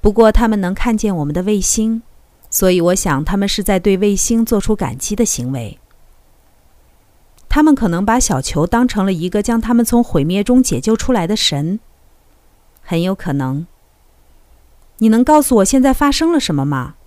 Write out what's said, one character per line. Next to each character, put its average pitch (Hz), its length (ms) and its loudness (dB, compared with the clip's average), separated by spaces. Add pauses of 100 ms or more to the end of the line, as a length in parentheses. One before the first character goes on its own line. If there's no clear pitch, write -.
不 214 120 4
过 220 180 6
他 220 160 4
们 214 140 0
能 185 120 -2
看 220 240 0
见 208 180 -2
我 156 100 -2
们 147 100 -4
的 180 80 -4
卫 202 180 -2
星， 226 420 -2 (460)
所 - 220 0
以 180 100 2
我 175 140 2
想 156 300 -2
他 202 120 -2
们 202 120 0
是 196 160 -4
在 190 160 0
对 190 180 2
卫 202 160 0
星 226 320 0
做 208 140 0
出 214 160 0
感 127 200 -6
激 196 200 -8
的 160 80 0
行 127 260 -6
为。 120 300 -8 (1700)
”“他 302 140 4
们 302 100 6
可 226 140 -2
能 175 180 -2
把 233 140 2
小 143 200 -2
球 147 240 -2
当 233 220 0
成 208 180 -2
了 196 80 0
一 170 160 -4
个 208 140 -2
将 233 180 -2
他 226 140 -2
们 233 100 2
从 240 180 2
毁 156 200 0
灭 185 220 -2
中 247 180 4
解 175 180 -2
救 220 160 0
出 254 160 -2
来 185 140 0
的 202 80 -2
神。 165 460 -4 (1000)
”“很 165 220 -4
有 185 100 -2
可 170 200 -6
能。 139 340 -4 (1300)
”“你 220 100 2
能 226 160 4
告 302 180 6
诉 254 140 2
我 196 80 4
现 262 180 2
在 269 100 4
发 285 200 0
生 330 200 0
了 320 60 2
什 170 160 -2
么 139 100 0
吗？ 135 300 -4 (120)